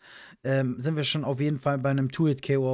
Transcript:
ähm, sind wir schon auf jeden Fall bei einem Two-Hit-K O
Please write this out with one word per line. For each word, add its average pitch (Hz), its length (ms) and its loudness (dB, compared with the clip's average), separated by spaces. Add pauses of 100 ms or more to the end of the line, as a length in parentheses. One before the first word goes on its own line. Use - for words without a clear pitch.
(460)
ähm, 131 340 0
sind 151 160 -2
wir 151 80 0
schon 143 220 -2
auf 135 160 -2
jeden 147 180 0
Fall 143 200 0
bei 135 100 0
einem 135 240 0
Two-Hit-K 143 460 2
O 131 140 2